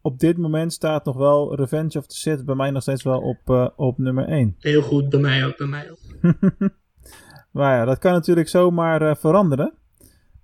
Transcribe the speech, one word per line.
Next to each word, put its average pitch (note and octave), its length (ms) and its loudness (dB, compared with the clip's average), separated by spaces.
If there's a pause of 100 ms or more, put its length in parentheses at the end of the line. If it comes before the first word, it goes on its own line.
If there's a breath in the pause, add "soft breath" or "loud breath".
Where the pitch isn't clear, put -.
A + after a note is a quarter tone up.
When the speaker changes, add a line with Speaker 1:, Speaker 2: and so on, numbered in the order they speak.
Speaker 1:
op B2+ 160 -6
dit E3+ 200 2
moment D#3+ 340 -2
staat D#3 320 -4
nog B2+ 120 -4
wel C#3+ 400 2
Revenge D3+ 420 -4
of C3+ 80 -8
the - 100 -18
Sith D3 280 -4
bij C3+ 100 -4
mij C3+ 160 -2
nog C3+ 120 -4
steeds C3+ 200 -4
wel B2+ 180 0
op, B2+ 240 -6
eh, B2+ 320 2
op B2+ 220 -2
nummer C3 300 -2
één. B2+ 300 0
Speaker 2:
Heel D3 240 2
goed, C#3 260 -2
bij C#3 120 2
mij C3+ 260 0
ook, C3+ 100 -8
bij C#3+ 100 -8
mij C#3+ 240 -10
ook. - 80 -20 (240)
Speaker 1:
<laughs> G3 480 0 (840 loud breath)
Maar C#3 240 2
ja, A2+ 80 0
dat B2+ 140 0
kan F3+ 140 2
natuurlijk E3+ 360 2
zomaar, E3+ 540 2
eh, D3+ 120 2
veranderen. D#3+ 600 0 (680 soft breath)